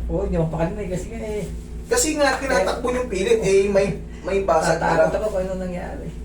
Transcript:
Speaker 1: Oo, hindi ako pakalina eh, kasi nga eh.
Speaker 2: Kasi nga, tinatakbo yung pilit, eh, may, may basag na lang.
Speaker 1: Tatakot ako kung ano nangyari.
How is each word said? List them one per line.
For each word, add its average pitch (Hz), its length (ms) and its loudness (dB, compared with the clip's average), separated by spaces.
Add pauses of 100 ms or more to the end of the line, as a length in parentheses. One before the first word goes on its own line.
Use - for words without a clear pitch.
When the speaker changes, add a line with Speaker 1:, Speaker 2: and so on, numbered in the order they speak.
Speaker 1:
Oo, 180 240 -2
hindi 180 80 0
ako 160 140 2
pakalina 170 300 -2
eh, 185 100 -6
kasi 175 180 -4
nga 226 140 -8
eh. 214 220 -4 (400)
Speaker 2:
Kasi 247 300 2
nga, 285 220 4
tinatakbo 262 560 0
yung 247 160 -2
pilit, 220 320 2
eh, 196 280 4
may, 196 180 4 (340)
may 190 240 -2
basag 165 320 4
na 165 240 2
lang. 160 80 6
Speaker 1:
Tatakot 196 140 0
ako 208 100 -2
kung 185 140 -2
ano 190 120 -4
nangyari. 175 500 -6 (160)